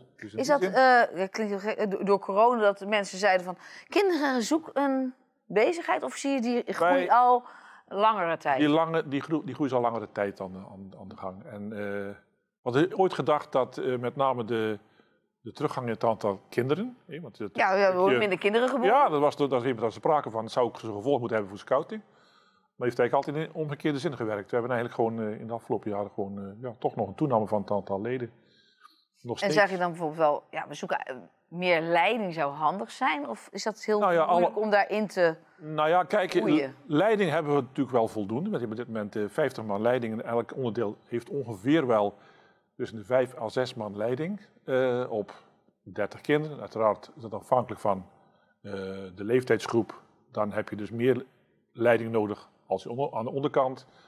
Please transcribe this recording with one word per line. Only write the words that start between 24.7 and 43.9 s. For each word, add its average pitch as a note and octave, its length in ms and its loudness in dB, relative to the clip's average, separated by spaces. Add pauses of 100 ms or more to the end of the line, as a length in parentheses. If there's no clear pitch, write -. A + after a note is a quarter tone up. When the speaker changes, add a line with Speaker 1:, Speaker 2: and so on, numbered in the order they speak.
Speaker 1:
eigenlijk A#2+ 340 0
gewoon, A2 220 -4
eh, A2+ 80 -10
in A#2 60 -12
de A2 60 -8
afgelopen A2+ 380 -4
jaren G2+ 200 -4
gewoon, G2+ 280 -8
eh, G2+ 240 -14
ja, B2 160 -10
toch - 180 -4
nog G3 120 -2
een G3 60 -10
toename B2 320 0
van G#2 140 -2
het G2 100 -6
aantal G2 300 -4
leden. A#2+ 300 -6 (880)
Nog A#2+ 120 -8
Speaker 2:
En A2 60 -8
Speaker 1:
steeds. G3 160 0
Speaker 2:
zeg F#3+ 160 4
je F#3+ 60 -4
dan F3 140 0
bijvoorbeeld D#3+ 280 -8
wel, D3 320 2
ja, - 180 -10
we D3 60 -14
zoeken, D#3+ 240 -6
eh, - 180 -10 (320)
meer E3+ 320 2
leiding F3 540 2
zou C#3+ 180 -2
handig D#3+ 380 -2
zijn? C#4+ 380 -4
Of A3+ 240 -12
is G3+ 100 -8
dat G#3 220 -6
heel G#3+ 140 2
Speaker 1:
Nou G3 140 4
ja, E3 100 4
alle D3+ 80 2 (100)
Speaker 2:
moeilijk F3 180 0
om G#3+ 120 0
daarin G3+ 360 2
te E3+ 280 2 (220)
Speaker 1:
Nou D#3 320 -2
ja, F3 160 4
kijk, F#3 260 0
Speaker 2:
groeien? D3+ 440 2 (120)
Speaker 1:
le-, D3 100 0
leiding G3+ 340 4
hebben D3 240 0
we C#3+ 60 4
natuurlijk B2+ 300 -4
wel A#2 180 4
voldoende. A2 420 -4
We F#3 80 -2
hebben A#2 120 -6
op A2+ 140 -8
dit - 100 -20
moment, G#2 220 -6
eh, G#2+ 120 -2
vijftig B2+ 360 -4
man G#2 160 -4
leiding A#2+ 320 0 (100)
en - 60 -10
elk A#2 280 -2
onderdeel A2+ 480 -4
heeft - 240 -8
ongeveer B2+ 580 0
wel G#2 280 2 (640)
tussen A#2+ 220 -8
de G2+ 60 -14
vijf B2+ 320 0
à A2+ 120 -6
zes B2+ 260 -4
man G#2 220 -8